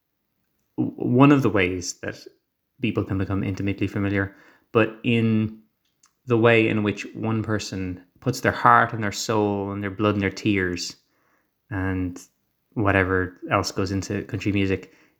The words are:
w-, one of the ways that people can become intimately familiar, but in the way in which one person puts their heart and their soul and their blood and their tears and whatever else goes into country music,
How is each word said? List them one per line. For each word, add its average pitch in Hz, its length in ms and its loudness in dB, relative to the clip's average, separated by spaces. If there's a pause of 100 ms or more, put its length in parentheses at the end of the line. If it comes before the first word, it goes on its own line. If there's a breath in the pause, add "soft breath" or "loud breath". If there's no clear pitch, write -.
(760)
w-, - 200 -2
one 123 340 6
of 139 120 6
the 113 80 2
ways 92 520 0
that - 160 -10 (640)
people 110 220 -2
can 101 120 -6
become 98 280 -2
intimately 98 420 -4
familiar, 98 480 -4 (380 soft breath)
but 113 320 2
in 113 560 0 (640)
the 120 100 0
way 113 320 6
in 107 140 -2
which 101 320 -4
one 110 280 -4
person 95 600 -6 (180)
puts 127 200 -4
their 101 120 2
heart 117 400 6
and 110 100 -6
their 101 100 -4
soul 101 580 -2
and 101 120 -8
their 101 80 -4
blood 104 240 0
and 101 80 -2
their 95 80 2
tears 92 640 -2 (760)
and 92 500 -4 (520)
whatever 92 640 0 (120)
else 101 200 0
goes 98 220 -4
into 98 320 -4
country 104 260 -6
music, 98 420 -2 (280 soft breath)